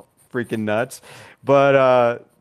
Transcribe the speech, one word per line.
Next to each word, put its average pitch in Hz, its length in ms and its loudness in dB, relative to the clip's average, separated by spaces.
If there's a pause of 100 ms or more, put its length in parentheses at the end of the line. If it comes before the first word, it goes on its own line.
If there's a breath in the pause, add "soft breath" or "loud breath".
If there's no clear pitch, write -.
(320)
freaking 117 280 -6
nuts. 107 400 -6 (440 loud breath)
But, 139 300 2
uh, 127 440 2 (220)